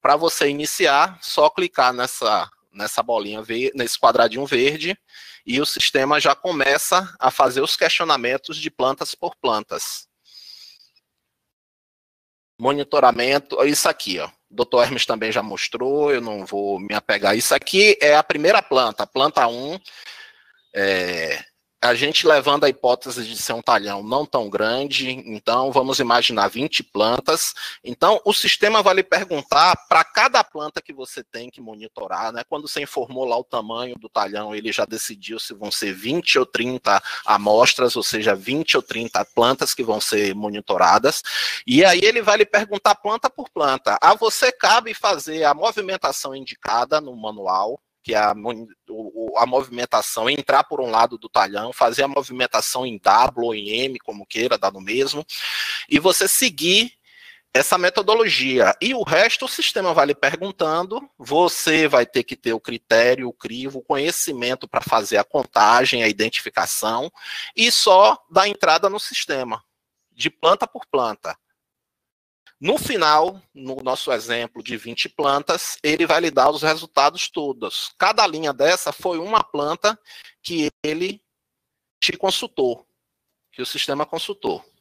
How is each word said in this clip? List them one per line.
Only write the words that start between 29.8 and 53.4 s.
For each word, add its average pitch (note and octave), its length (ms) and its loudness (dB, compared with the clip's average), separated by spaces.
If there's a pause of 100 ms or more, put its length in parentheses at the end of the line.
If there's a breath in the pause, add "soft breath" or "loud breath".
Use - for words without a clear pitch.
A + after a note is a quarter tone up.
pra E3 160 4
cada A#3+ 400 2
planta D3+ 400 -8
que - 100 -20
você C3+ 300 -14
tem A#2+ 260 -16
que - 120 -20
monitorar, A2 720 -10
né? A#2+ 160 -10
Quando D3+ 180 -8
você D3+ 140 -6
informou C3 440 -6
lá A#2+ 120 -2
o A#2+ 80 -4
tamanho A#2 520 -6
do A2 120 -20
talhão, G#2 460 -4
ele G#2+ 180 -6
já A2+ 120 0
decidiu A2 540 -10
se - 160 -12
vão G#2 160 -10
ser G2+ 220 -4
vinte B2+ 460 -2
ou B2+ 80 2
trinta A#2 540 0 (240 loud breath)
amostras, G#2+ 680 4
ou A#2 80 -4
seja, G#2+ 320 0
vinte B2 420 -2
ou C3 60 0
trinta A2+ 420 -6
plantas B2+ 500 0
que B2+ 100 -6
vão G#2+ 160 -2
ser G#2 340 -2
monitoradas. G#2 880 2 (420 loud breath)
E C3+ 200 6
aí F3+ 180 6
ele A3+ 200 2
vai G#3 160 2
lhe G#3+ 80 4
perguntar G#3 500 0
planta A3 340 -4
por - 200 -16
planta. C3 500 0
A - 140 8
você A3+ 360 0
cabe A3+ 440 2
fazer D#3+ 500 -4
a C#3+ 100 6
movimentação F#3+ 800 -4
indicada C3 680 -2
no C3+ 140 -16
manual, G#2 640 -4 (220)
que A#2 120 -6
é G#2+ 40 4
a G#2 180 2
mon-, A2+ 320 -8 (200)
o, A2 440 -10
o, - 40 -2
a A#2 80 6
movimentação, B2 840 -2
entrar C#3+ 320 0
por C#3+ 180 -4
um B2 120 -4
lado A#2 260 2
do A2+ 100 -18
talhão, G#2 440 -2
fazer A#2+ 320 0
a C#3 40 -2
movimentação B2+ 800 -4
em A2+ 120 -10
W A#2 480 2